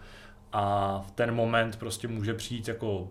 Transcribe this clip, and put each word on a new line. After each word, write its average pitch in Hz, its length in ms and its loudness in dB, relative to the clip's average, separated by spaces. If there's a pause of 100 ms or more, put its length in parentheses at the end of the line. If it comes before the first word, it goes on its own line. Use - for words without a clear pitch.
(520)
A 101 540 2
v - 40 -14
ten 117 240 2
moment 113 420 4
prostě 113 320 -6
může 113 260 -2
přijít 110 340 -6
jako 101 420 -2